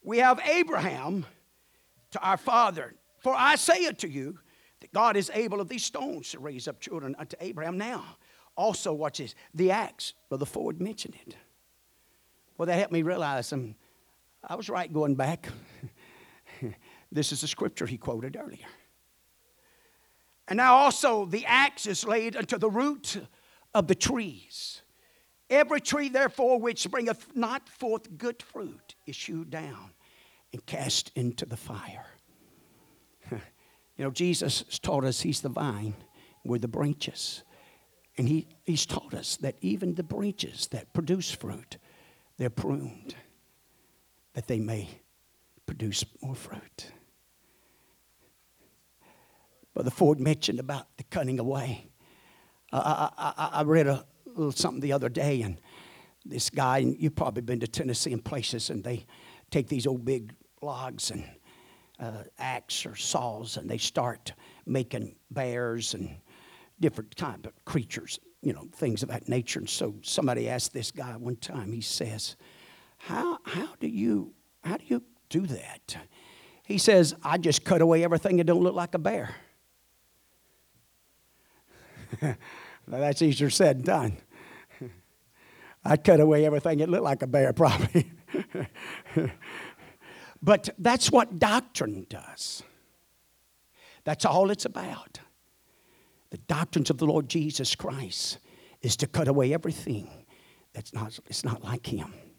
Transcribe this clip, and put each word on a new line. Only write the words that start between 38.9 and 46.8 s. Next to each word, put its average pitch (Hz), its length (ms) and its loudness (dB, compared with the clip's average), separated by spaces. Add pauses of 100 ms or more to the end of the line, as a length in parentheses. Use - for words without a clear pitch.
us - 240 -6
that 139 240 -4
even 185 340 -2
the 175 80 -4
branches 196 640 -6
that - 260 -10
produce 170 380 0
fruit, - 460 -10 (600)
they're 123 120 -2
pruned, 135 640 -6 (1160)
that - 140 -8
they 120 120 0
may 107 280 -4 (800)
produce - 400 -4 (160)
more 135 140 -8
fruit. - 560 -16 (2750)